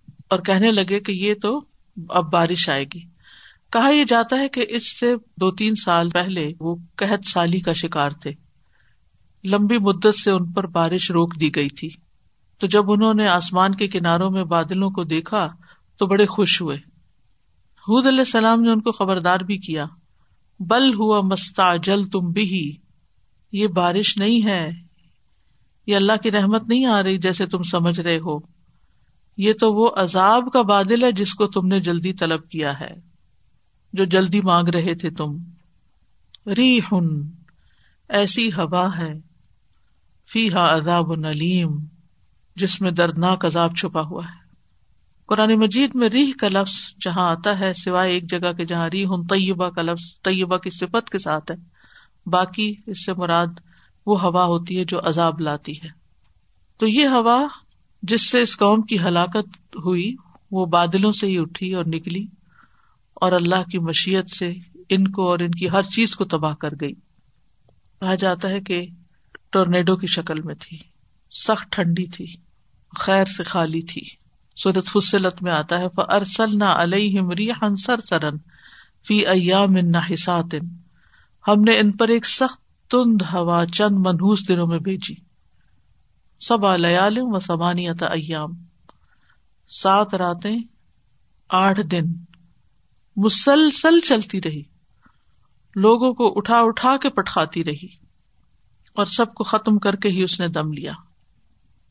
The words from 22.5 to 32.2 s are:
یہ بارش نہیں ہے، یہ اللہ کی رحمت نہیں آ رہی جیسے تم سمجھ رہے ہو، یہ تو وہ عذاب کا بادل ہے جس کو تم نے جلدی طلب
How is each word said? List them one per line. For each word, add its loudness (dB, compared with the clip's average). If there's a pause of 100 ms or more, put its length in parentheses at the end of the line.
یہ 0
بارش 0
نہیں 2
ہے، -2 (1160)
یہ 2
اللہ 4 (100)
کی 0
رحمت 2
نہیں 2
آ 4
رہی 0
جیسے -2
تم -4
سمجھ 0
رہے 0
ہو، -6 (960)
یہ 4
تو 2
وہ 4
عذاب 2
کا 6
بادل 2
ہے 4
جس -2
کو 0
تم -2
نے 2
جلدی -2
طلب -4